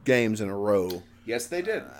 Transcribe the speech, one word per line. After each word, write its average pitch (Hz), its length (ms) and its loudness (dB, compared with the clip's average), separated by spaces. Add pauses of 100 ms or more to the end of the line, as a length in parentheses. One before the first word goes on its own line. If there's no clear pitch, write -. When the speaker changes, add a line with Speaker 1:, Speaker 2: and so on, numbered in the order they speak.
Speaker 1:
games 117 360 4
in 101 80 -4
a 98 80 -6
row. 92 460 2 (220)
Speaker 2:
Yes, 117 220 -6
they 175 140 -4
did. 202 220 -4 (160)